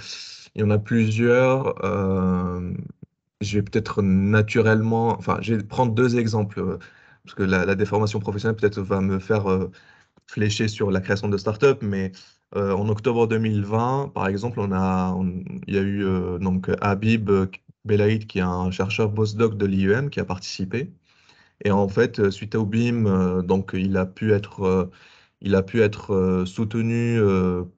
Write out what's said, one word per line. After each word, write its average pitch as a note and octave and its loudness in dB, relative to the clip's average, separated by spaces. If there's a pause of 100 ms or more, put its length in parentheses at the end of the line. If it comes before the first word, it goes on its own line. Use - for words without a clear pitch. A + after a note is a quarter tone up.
(560)
il - -2
y - 0
en G#2 2
a G#2+ 4
plusieurs. A#2+ 2
Euh, F#2 0 (680)
je G#2 -2
vais - 2
peut-être G#2+ -2
naturellement, G#2+ 4
enfin, - -2
je A2 -2
vais G#2 -2
prendre A#2 0
deux A#2+ 2
exemples, G#2+ 0
euh, F2+ -4 (480)
parce - -20
que - -2
la, F#2 2
la G2 2
déformation G#2 0
professionnelle G#2+ -2
peut-être G#2 0
va F#2+ -2
me F#2+ 0
faire, G#2 -2
euh, F#2 0 (580)
flécher G#2+ -2
sur G2+ -2
la F#2+ 0
création G2 -2
de G2+ 0
start-up, C3 2
mais, G2 -4 (420)
euh, G2 0
en G2+ -2
octobre A2+ 2
deux A2+ 0
mille A2 0
vingt, B2 0
par F#2+ -2
exemple, G#2 -4
on G2+ -2
a, F#2 0
on, F#2 -4 (240)
il - -6
y G2 2
a G2 2
eu, G2 -2
euh, F2+ -2
donc, F#2 -2 (100)
Habib, G#2 0
euh, F#2+ 2 (360)
Belaïd, G#2+ 2
qui - -6
est - 2
un F2+ 0
chercheur G#2 -2
postdoc G#2+ 0
de G2+ 0
l'I F#2+ 2
E G2 4
M, C#3 -2
qui F#2 -4
a F2+ -4
participé. - -8 (720)
Et G2+ 2
en G2 2
fait, A#2 2
euh, G2+ 4
suite G#2+ -8
au A2 0
bim, A#2 0
euh, F#2 2
donc, F#2 0
il F#2+ 0
a F#2 2
pu G#2+ -2
être, G2+ -2
euh, F#2 2 (560)
il G2 0
a F#2+ 4
pu A2 0
être, G#2 0
euh, F#2 2
soutenu, A#2 -2
euh, F#2 2 (120)